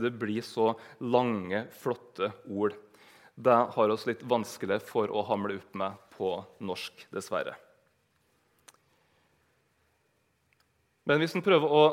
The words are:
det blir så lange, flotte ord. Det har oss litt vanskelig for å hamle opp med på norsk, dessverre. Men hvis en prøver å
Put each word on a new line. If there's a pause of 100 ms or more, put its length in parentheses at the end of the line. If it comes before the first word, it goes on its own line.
det
blir
så (260)
lange, (160)
flotte (100)
ord. (580)
Det (140)
har
oss
litt
vanskelig
for
å
hamle
opp
med (120)
på (260)
norsk,
dessverre. (3500)
Men
hvis
en
prøver
å (100)